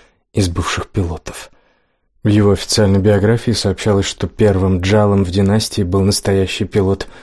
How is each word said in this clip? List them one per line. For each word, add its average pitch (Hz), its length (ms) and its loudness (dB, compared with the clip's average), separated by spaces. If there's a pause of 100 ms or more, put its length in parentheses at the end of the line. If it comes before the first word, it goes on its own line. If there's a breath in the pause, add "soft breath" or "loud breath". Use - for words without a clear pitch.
(320 soft breath)
из 98 160 0
бывших 85 400 -6
пилотов. - 640 -8 (720)
В 113 60 -2
его 101 220 4
официальной 98 480 2
биографии 104 540 2
сообщалось, 101 520 0
что - 220 -8
первым 95 540 2
джалом 101 440 2
в 87 60 -6
династии 101 520 0
был 92 180 0
настоящий 98 640 0
пилот, 95 420 -2 (160 loud breath)